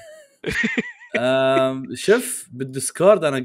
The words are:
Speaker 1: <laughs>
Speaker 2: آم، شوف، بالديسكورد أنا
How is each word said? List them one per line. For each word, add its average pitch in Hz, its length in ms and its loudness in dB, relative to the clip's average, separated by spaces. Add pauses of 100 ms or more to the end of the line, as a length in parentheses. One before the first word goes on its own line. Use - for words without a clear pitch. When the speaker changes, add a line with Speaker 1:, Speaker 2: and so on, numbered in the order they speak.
(420)
Speaker 1:
<laughs> - 760 -6
Speaker 2:
آم، 131 760 0
شوف، 226 560 0
بالديسكورد 135 760 2
أنا 135 200 0